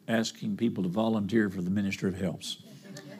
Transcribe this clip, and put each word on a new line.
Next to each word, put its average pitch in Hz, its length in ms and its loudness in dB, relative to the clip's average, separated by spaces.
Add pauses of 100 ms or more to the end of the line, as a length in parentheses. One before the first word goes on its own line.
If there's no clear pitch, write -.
asking 113 480 0
people 104 260 2
to 90 60 2
volunteer 107 600 4
for 95 140 -2
the 87 80 0
ministry 98 380 0
of 87 100 0
helps. 87 400 -4 (600)